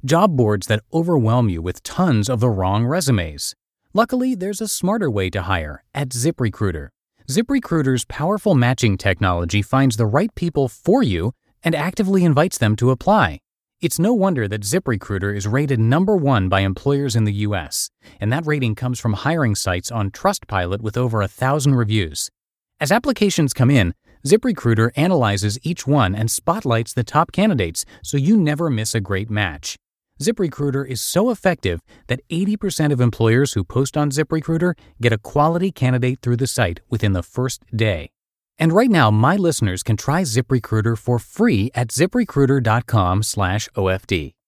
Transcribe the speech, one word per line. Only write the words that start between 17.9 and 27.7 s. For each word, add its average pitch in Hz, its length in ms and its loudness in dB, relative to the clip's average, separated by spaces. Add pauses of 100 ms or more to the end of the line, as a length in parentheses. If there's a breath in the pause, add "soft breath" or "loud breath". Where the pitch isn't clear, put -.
and 107 140 -2
that 156 140 -2
rating 131 280 -2
comes 123 240 -6
from 113 140 -2
hiring 135 420 0
sites 90 380 -4
on 104 180 -4
Trustpilot 101 680 -2
with 107 160 -6
over 117 240 0
a 98 80 0
thousand 139 460 0
reviews. 107 560 -2 (500)
As 139 100 -2
applications 208 600 2
come 123 180 2
in, 101 220 4 (340 soft breath)
ZipRecruiter 135 680 2
analyzes 113 680 0
each 170 240 -6
one 131 260 2
and 110 180 -2
spotlights 123 640 -2
the 123 120 -2
top 160 260 0
candidates 139 540 0 (180 loud breath)